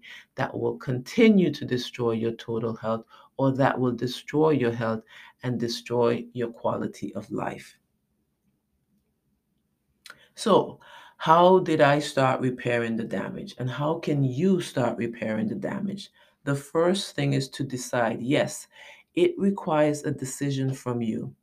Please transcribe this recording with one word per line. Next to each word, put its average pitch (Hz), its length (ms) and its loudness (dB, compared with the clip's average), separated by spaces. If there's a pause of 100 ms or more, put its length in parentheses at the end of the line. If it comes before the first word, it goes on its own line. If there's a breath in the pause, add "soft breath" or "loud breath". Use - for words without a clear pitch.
(360 loud breath)
that - 220 -6
will 117 200 -2
continue 175 760 4
to 139 140 -6
destroy 123 460 -2
your 113 220 -2
total 113 420 -6
health 110 280 -6 (340 loud breath)
or 135 140 4
that 131 260 2
will 123 140 2
destroy 147 600 0
your 120 200 2
health 113 320 -4 (400 loud breath)
and 123 160 -2
destroy 117 640 0 (100)
your 117 160 -4
quality - 640 -6
of - 160 -10
life. - 460 -8 (2500 loud breath)
So, - 440 2 (380 loud breath)
how 175 420 8
did 160 220 2
I 143 180 8
start 131 420 2
repairing 120 540 0
the 113 80 -4
damage? 104 540 -8
And 127 120 -4
how 147 260 -2
can 147 280 0
you 165 380 2
start 117 360 -2
repairing 110 500 -4
the 107 80 -4
damage? - 560 -8 (320 soft breath)
The 139 120 0
first 175 600 0
thing 143 180 0
is 135 160 -2
to - 140 -8
decide, 123 580 -2
yes, 123 460 -2 (500 loud breath)
it 175 220 4
requires 156 640 2
a 147 80 -2
decision 135 640 -2
from 120 260 -4
you. 113 420 -4